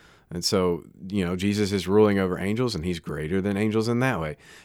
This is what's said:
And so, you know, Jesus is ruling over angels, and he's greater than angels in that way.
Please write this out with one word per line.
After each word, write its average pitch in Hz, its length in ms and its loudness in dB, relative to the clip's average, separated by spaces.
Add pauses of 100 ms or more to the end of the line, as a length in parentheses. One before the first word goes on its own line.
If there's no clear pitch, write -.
(300)
And 87 140 -8
so, 90 380 2 (260)
you 98 160 0
know, 90 120 -2
Jesus 101 360 0
is 92 160 -2
ruling 104 300 6
over 90 200 0
angels, 107 360 -2
and 78 100 -6
he's 87 160 -4
greater 78 400 -4
than 101 160 -2
angels 110 320 0
in 120 120 0
that 127 200 0
way. 78 160 -6 (280)